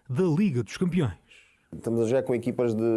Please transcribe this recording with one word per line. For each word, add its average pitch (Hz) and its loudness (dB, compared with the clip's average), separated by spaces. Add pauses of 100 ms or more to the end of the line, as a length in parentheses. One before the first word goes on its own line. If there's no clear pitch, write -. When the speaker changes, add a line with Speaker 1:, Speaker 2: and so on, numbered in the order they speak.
(100)
Speaker 1:
da 135 0
Liga 156 2
dos - -12
Campeões. 165 0 (580)
Speaker 2:
Estamos 117 -2
a 117 4
jogar 127 2
com 131 0
equipas 120 0
de 110 -2 (140)